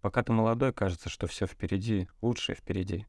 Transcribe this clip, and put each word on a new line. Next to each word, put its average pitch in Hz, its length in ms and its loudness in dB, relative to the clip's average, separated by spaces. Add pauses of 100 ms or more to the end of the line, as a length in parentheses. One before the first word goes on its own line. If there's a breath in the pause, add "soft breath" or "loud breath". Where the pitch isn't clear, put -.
Пока 113 220 2
ты 113 100 2
молодой, 117 400 4
кажется, 90 340 0
что - 200 -6
всё - 180 -2
впереди, 98 640 -2 (120)
лучшее - 340 -2
впереди. 92 540 -4